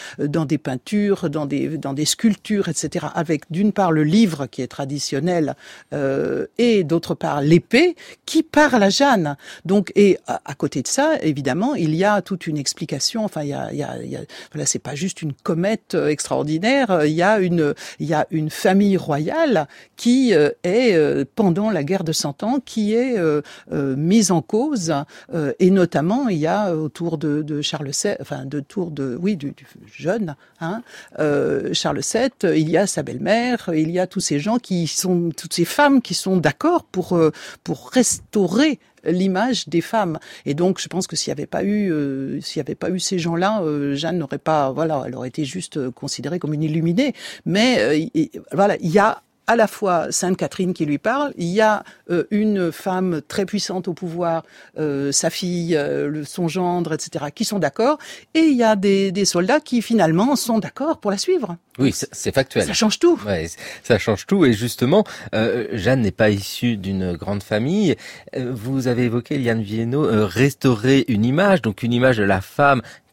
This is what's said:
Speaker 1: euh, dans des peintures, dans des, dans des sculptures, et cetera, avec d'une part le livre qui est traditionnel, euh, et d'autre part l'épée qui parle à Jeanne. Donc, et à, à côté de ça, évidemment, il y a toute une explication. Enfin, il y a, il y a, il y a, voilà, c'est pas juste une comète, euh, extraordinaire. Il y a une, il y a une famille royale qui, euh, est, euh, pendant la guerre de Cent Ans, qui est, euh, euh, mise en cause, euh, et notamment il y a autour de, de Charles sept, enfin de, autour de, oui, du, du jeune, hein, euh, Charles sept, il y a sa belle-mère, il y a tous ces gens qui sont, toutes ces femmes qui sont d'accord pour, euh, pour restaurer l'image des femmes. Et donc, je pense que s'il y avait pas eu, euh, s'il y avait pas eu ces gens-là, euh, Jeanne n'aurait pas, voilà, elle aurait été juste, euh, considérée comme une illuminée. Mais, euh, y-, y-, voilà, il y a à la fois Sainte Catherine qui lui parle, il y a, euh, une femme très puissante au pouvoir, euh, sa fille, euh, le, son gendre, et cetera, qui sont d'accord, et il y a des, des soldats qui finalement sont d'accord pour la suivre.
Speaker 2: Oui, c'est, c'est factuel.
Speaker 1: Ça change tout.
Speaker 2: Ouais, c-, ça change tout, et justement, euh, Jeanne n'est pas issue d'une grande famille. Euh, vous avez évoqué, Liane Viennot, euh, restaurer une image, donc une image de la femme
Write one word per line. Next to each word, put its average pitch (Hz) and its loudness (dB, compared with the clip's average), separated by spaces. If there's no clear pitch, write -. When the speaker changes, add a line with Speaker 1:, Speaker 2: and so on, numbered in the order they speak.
Speaker 1:
euh, 147 -2
dans 156 -2
des 147 -2
peintures, 185 -2
dans 151 -4
des, 139 -4
dans 139 -6
des 147 -4
sculptures, 208 0
et 160 -2
cetera, 156 -6
avec 160 -2
d'une 190 2
part 190 2
le 156 4
livre 160 4
qui - -8
est 123 -6
traditionnel, 143 -2
euh, 139 -2
et 226 4
d'autre 165 -2
part 147 -2
l'épée 175 4
qui 311 0
parle 254 4
à 196 6
Jeanne. 196 2
Donc, 190 2
et 101 8
à, 120 -4
à 143 -12
côté 143 -4
de 120 -6
ça, 302 2
évidemment, 151 0
il 160 0
y 180 2
a 208 2
toute - -8
une 151 -4
explication. 151 -4
Enfin, 160 -6
il 143 -4
y 143 -4
a, 131 -6
il - -6
y 147 -2
a, 123 -8
il 123 -10
y 131 -8
a, 123 -10
voilà, 151 -6
c'est - -2
pas - -10
juste 165 -6
une 151 -4
comète, 190 -2
euh, 147 2
extraordinaire. 160 0
Il 151 2
y 170 0
a 196 4
une, 170 2
il 156 -4
y 156 -2
a 151 2
une 156 -2
famille 196 4
royale 160 0
qui, 247 4
euh, 147 6
est, 220 4
euh, 143 2
pendant 202 2
la 170 0
guerre 180 -2
de 160 -2
Cent 151 -6
Ans, 240 -2
qui 208 -2
est, 240 0
euh, 156 2
euh, 139 -2
mise 180 4
en 170 2
cause, 214 -2
euh, 147 -2
et 185 6
notamment 190 2
il 185 0
y 151 0
a 185 0
autour 160 -4
de, 147 -2
de 151 -6
Charles 147 -6
sept, - -2
enfin 139 -10
de, 139 -8
autour 170 -6
de, 135 -6
oui, 196 0
du, 139 -8
du - -20
jeune, 165 -4
hein, 185 -6
euh, 143 0
Charles 151 -2
sept, 233 -2
il 156 2
y 165 2
a 196 4
sa 160 -4
belle-mère, 220 -2
il 156 0
y 175 -2
a 185 0
tous 185 -6
ces 151 0
gens 208 0
qui 175 -2
sont, 175 0
toutes - -12
ces 170 0
femmes 277 4
qui - -10
sont 190 0
d'accord 185 2
pour, 180 -4
euh, 160 4
pour - -8
restaurer 233 0
l'image 190 0
des 170 0
femmes. 175 -2
Et 147 -2
donc, 175 0
je - -10
pense 165 -6
que 165 -10
s'il - -4
y - -2
avait 139 -8
pas - -4
eu, 208 0
euh, 139 -4
s'il - -10
y - -2
avait 151 -6
pas - -6
eu 180 -2
ces 185 -4
gens-là, 175 0
euh, 143 -2
Jeanne 165 -4
n'aurait 147 -6
pas, 147 0
voilà, 147 -2
elle 127 -8
aurait 120 -8
été 147 -6
juste, 160 -8
euh, 131 -4
considérée 143 -8
comme 151 -4
une 147 -2
illuminée. 170 0
Mais, 214 2
euh, 131 2
y-, 151 -2
y-, - 0
voilà, 190 4
il 165 -2
y 202 6
a 208 2
à 233 4
la 226 6
fois 175 0
Sainte 185 0
Catherine 180 -2
qui 160 -2
lui 147 0
parle, 269 -2
il 170 -4
y 190 0
a, 214 2
euh, 175 0
une 208 0
femme 185 -2
très - -4
puissante 190 -6
au 185 -2
pouvoir, 165 -4
euh, 143 -2
sa 160 -2
fille, 175 -2
euh, 143 -2
le, 151 -6
son 175 -4
gendre, 175 -2
et 156 -2
cetera, - -8
qui - -4
sont 208 -2
d'accord, 220 0
et 320 2
il 320 6
y 240 2
a 220 4
des, 196 2
des 196 0
soldats 185 2
qui 240 -2
finalement 208 4
sont 226 0
d'accord 285 -4
pour 208 -4
la 196 0
suivre. 240 -2
Speaker 2:
Oui, 131 2
c'est, - -8
c'est - -4
factuel. 127 0
Speaker 1:
Ça - -4
change 214 0
tout. 339 4
Speaker 2:
Ouais, 170 -2
c-, - -16
ça 113 2
change - -2
tout, 196 4
et 123 6
justement, 120 2
euh, 110 0
Jeanne 120 0
n'est 101 0
pas 110 4
issue 107 -2
d'une 92 -4
grande 98 -6
famille. 143 0
Euh, 123 -6
vous 123 -4
avez 123 2
évoqué, 117 -2
Liane 117 0
Viennot, 113 -2
euh, 107 2
restaurer 127 2
une 107 2
image, 165 2
donc 107 -4
une 117 0
image 123 4
de 104 0
la 95 4
femme 139 2